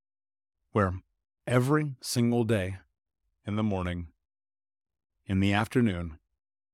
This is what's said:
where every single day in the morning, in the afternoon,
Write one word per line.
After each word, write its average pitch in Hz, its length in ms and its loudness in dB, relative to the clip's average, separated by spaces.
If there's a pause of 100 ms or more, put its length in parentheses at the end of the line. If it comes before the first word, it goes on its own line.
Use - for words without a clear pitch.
(720)
where 95 220 0 (520)
every 135 540 2
single 120 440 0
day 98 320 -2 (680)
in 104 100 -4
the 110 60 0
morning, 90 460 -4 (1160)
in 95 140 0
the 98 120 2
afternoon, 101 680 0 (560)